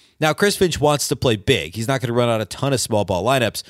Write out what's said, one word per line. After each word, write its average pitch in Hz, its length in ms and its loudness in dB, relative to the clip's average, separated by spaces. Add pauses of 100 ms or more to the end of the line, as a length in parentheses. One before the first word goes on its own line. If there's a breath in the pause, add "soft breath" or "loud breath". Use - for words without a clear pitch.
(180 loud breath)
Now, 156 140 2
Chris 202 240 0
Finch 165 240 0
wants 147 280 2
to 135 80 -2
play 120 200 2
big. 90 400 0
He's 113 100 -6
not 131 140 -2
gonna 120 140 -4
run 120 140 2
out 113 120 0
a 107 60 -4
ton - 260 -4
of 123 80 0
small 104 240 0
ball 90 200 -2
lineups. 123 460 0